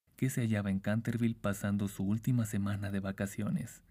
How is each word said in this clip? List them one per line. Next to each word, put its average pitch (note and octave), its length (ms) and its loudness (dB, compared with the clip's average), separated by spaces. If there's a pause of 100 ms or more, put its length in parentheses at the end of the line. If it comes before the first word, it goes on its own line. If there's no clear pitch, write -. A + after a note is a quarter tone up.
(180)
que C3 120 2
se C3 120 -2
hallaba G#2 280 2
en G2 120 2
Canterville A2+ 580 0
pasando G2+ 480 0
su F#2+ 160 -4
última A2+ 420 2
semana G2+ 460 -2
de G2 80 0
vacaciones. G2+ 920 -4